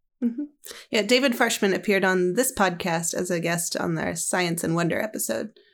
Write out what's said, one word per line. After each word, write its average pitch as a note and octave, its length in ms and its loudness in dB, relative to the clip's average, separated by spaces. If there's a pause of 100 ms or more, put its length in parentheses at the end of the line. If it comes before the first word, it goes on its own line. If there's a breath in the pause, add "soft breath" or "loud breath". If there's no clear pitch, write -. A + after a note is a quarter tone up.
(220)
Mm-hmm. A#3+ 200 -2 (500 loud breath)
Yeah, A3 100 2
David B3 320 4
Farshman G#3+ 380 2
appeared G3 320 2
on F3+ 300 2
this - 200 0
podcast E3+ 600 0
as F3+ 160 -2
a F3 100 0
guest E3+ 360 -2
on E3 220 -2
our F3 160 -2
Science E3+ 480 -2
and E3 140 0
Wonder E3+ 240 0
episode. - 500 -4 (240 soft breath)